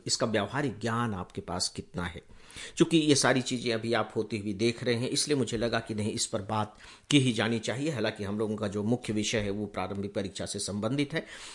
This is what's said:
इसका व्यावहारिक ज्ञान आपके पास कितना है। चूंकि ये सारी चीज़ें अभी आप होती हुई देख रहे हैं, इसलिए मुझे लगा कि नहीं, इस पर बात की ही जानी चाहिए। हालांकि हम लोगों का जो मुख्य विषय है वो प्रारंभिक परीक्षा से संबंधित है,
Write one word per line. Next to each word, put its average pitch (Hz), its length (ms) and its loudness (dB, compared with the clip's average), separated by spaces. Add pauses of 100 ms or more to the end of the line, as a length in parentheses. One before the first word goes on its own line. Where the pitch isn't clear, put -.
इसका - 180 2
व्यावहारिक 107 540 0
ज्ञान 117 340 0
आपके 92 280 -6
पास 90 260 -4
कितना - 360 -6
है। 85 180 -8 (560)
चूंकि 165 200 6
ये 151 180 6
सारी 131 260 4
चीज़ें 123 320 -2
अभी 113 200 0
आप 110 220 0
होती 110 220 -2
हुई 104 160 -4
देख 117 300 0
रहे 120 120 2
हैं, 123 140 -2
इसलिए 139 280 2
मुझे 117 200 0
लगा 117 220 0
कि 113 160 -6
नहीं, 104 180 0
इस 120 120 -2
पर 110 160 -4
बात 107 340 -2 (340)
की 147 100 10
ही 127 140 6
जानी 110 260 2
चाहिए। 131 320 -2
हालांकि 110 320 -2
हम 101 160 -2
लोगों 110 160 0
का 104 120 -2
जो 101 160 -2
मुख्य 117 300 0
विषय 107 240 0
है 104 120 0
वो 104 160 -2
प्रारंभिक 98 480 -4
परीक्षा 98 320 -4
से 101 140 -6
संबंधित 113 540 -2
है, 165 120 -2 (300)